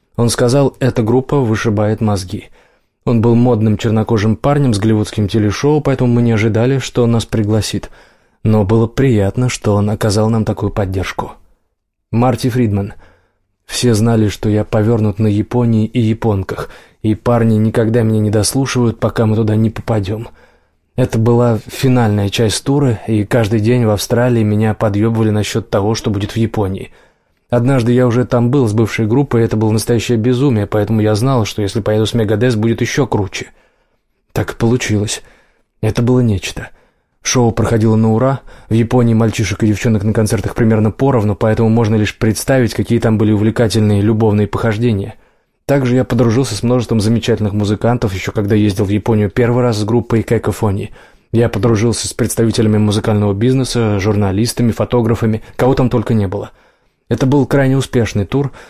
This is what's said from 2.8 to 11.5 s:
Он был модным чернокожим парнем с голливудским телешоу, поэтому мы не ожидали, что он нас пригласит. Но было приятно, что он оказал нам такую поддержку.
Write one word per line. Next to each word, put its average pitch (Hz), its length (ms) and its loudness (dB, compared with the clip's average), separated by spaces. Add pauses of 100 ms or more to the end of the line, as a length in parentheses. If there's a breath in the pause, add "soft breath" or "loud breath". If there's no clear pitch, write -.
Он 117 160 2
был 117 140 4
модным 113 420 2
чернокожим 110 600 0
парнем 143 360 0
с 104 60 0
голливудским 107 480 0
телешоу, 117 540 0
поэтому 131 320 0
мы 120 100 2
не 117 100 2
ожидали, 113 460 0
что - 240 -2
он 117 80 2
нас 117 160 0
пригласит. 107 640 -2 (540 soft breath)
Но 107 200 4
было 113 220 2
приятно, 123 600 0
что 107 260 -2
он 104 160 0
оказал 110 400 0
нам 110 140 0
такую 104 260 -4
поддержку. 95 640 -6 (800)